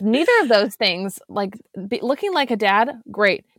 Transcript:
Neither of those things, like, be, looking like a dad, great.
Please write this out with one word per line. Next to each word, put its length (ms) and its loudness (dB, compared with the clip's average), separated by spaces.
Neither 320 2
of 60 0
those 260 4
things, 440 -2
like, 280 -6
be, 140 -4
looking 320 -2
like 160 -2
a 60 -2
dad, 440 0
great. 340 0